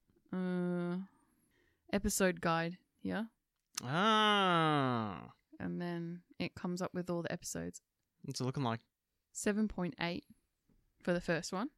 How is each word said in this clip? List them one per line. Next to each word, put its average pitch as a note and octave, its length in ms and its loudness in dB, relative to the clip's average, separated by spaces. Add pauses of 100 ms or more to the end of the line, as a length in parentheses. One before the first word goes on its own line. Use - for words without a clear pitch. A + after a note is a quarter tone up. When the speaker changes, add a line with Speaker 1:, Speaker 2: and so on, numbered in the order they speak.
(340)
Speaker 1:
Uh, F3+ 640 -2 (960)
episode G3 480 2
guide, E3+ 360 0 (260)
yeah? F#3+ 220 -2 (580)
Speaker 2:
Ah. D#3 1500 4 (260)
Speaker 1:
And F3 200 -4
then F3 420 -6 (180)
it F3+ 160 -4
comes F3+ 260 -4
up - 120 -4
with F3+ 160 -4
all E3+ 120 -2
the E3 100 -4
episodes. E3+ 500 -8 (420)
Speaker 2:
What's C#3 180 -6
it - 40 0
looking C3+ 180 0
like? A#2 180 0 (520)
Speaker 1:
Seven G#3+ 340 2
point F3+ 340 -4
eight E3+ 240 -2 (800)
for F3+ 100 2
the F3 80 0
first E3+ 320 -2
one. G#3+ 240 -4